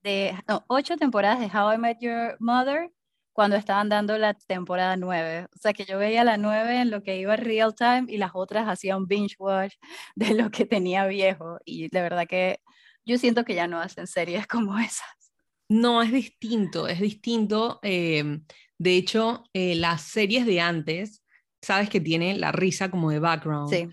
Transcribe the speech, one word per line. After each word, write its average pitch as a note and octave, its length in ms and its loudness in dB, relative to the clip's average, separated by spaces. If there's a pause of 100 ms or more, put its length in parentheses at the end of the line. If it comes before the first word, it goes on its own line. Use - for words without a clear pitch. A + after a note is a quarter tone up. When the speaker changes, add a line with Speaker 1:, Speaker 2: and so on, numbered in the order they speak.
Speaker 1:
de, G3 320 -2 (140)
no, - 180 -2
ocho C#4+ 300 0
temporadas A3+ 420 2
de A3+ 60 -4
How G#3 300 2
I - 20 -4
Met A#3 240 0
Your A#3 400 -4
Mother C4 500 0 (400)
cuando G3+ 240 4
estaban G#3 320 0
dando G#3 300 0
la G#3+ 160 2
temporada F#3 640 -2
nueve. F3 580 -4
O - 40 -20
sea, G#3+ 120 2
que G3+ 140 -6
yo F#3+ 120 -6
veía A3 280 4
la A3+ 100 4
nueve G#3+ 460 0
en A#3+ 80 2
lo G3+ 120 -4
que F#3+ 160 -4
iba G3+ 200 0
real A3 360 2
time B3 360 2
y G#3+ 80 -6
las F#3+ 160 -2
otras G3+ 340 -2
hacía F#3+ 300 -2
un F#3+ 100 -4
binge G3+ 320 -2
watch F#3+ 360 -2 (380)
de G#3 200 0
lo A3 180 2
que G#3+ 140 0
tenía F#3+ 420 0
viejo. F#3 560 -2
Y D#3+ 240 -10
de F3+ 140 0
verdad F3 260 -2
que F#3 320 0 (460)
yo A#3+ 120 0
siento A#3 280 2
que G3 100 -4
ya F3 120 0
no E3+ 120 -4
hacen F3 260 -8
series F3 400 -4
como G#3 320 -2
esas. - 300 -4 (640)
Speaker 2:
No, A#3 320 4
es A3+ 100 2
distinto, G#3+ 760 -2
es F3 100 -4
distinto. G#3+ 840 -2
Eh, D#3 600 0 (360)
de F3+ 200 4
hecho, A3+ 560 0
eh, F3+ 220 0
las E3+ 260 0
series A3 440 0
de F#3 140 2
antes, E3+ 640 -4 (380)
sabes G3+ 280 0
que G3 120 2
tienen E3+ 400 0
la D3+ 100 0
risa F3+ 400 0
como E3 180 0
de D3+ 100 0
background. D3+ 500 -2
Speaker 1:
Sí. E3+ 240 -2